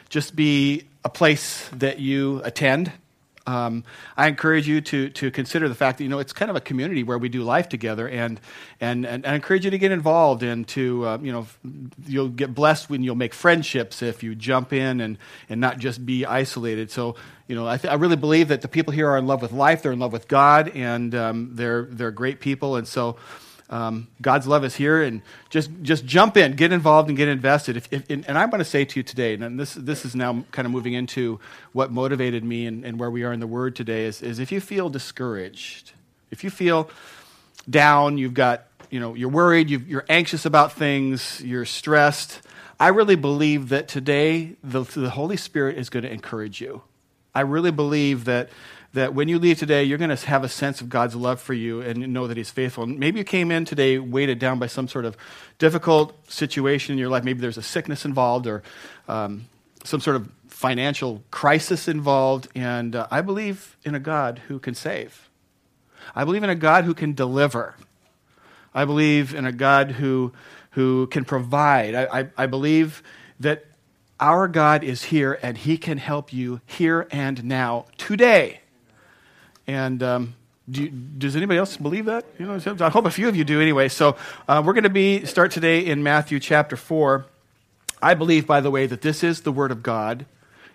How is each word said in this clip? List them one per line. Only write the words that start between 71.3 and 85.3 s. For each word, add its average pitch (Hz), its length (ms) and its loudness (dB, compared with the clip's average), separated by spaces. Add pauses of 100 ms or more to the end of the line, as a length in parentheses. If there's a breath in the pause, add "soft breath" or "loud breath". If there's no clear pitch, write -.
I, 127 280 -2
I, 135 140 -8
I 131 120 0
believe 151 560 0 (380 loud breath)
that 151 240 -2 (540)
our 170 280 6
God 151 360 4
is 127 200 -6
here 139 400 2
and 123 120 -4
He 135 220 -2
can 160 220 -6
help 147 340 -6
you 123 320 -6
here 165 460 0
and 135 320 -4
now, 123 420 -2 (120)
today. 208 640 4 (1080 soft breath)
And, 131 320 -4
um, 123 320 -2 (360)
do 135 140 -4
you, 160 60 -4
does 135 460 -6
anybody 175 240 2
else 190 160 -2
believe 175 300 -4
that? 226 180 -4 (160)
You 170 60 -10
know, 202 120 -6 (220)
I 165 100 4
hope 190 160 4
a 165 60 0
few 202 160 0
of 220 80 2
you 160 80 2
do 151 160 2
anyway. 143 300 4
So, 147 260 4 (320 loud breath)
uh, 151 180 4
we're 180 60 4
gonna 214 180 4
be, 196 360 2
start 180 260 2